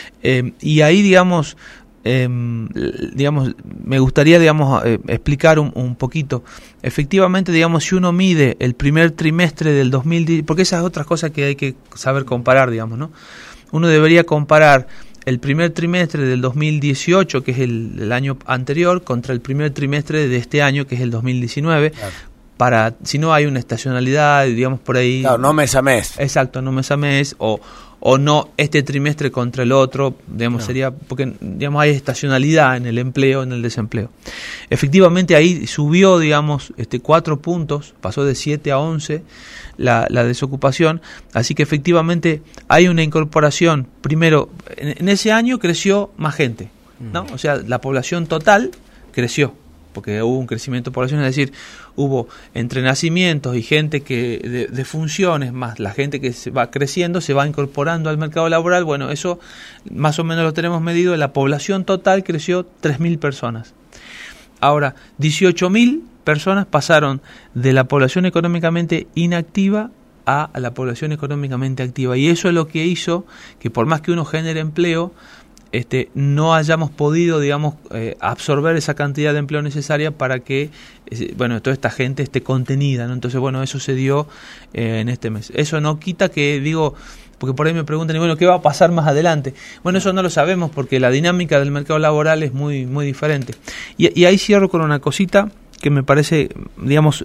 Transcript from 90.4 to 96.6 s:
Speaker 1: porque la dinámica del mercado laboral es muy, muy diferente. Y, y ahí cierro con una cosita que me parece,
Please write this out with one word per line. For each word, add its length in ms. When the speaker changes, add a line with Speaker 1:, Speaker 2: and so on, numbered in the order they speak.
Speaker 1:
porque 280
la 120
dinámica 500
del 100
mercado 280
laboral 440
es 100
muy, 340
muy 200
diferente. 480
Y, 220
y 60
ahí 140
cierro 300
con 120
una 180
cosita 520
que 100
me 120
parece, 460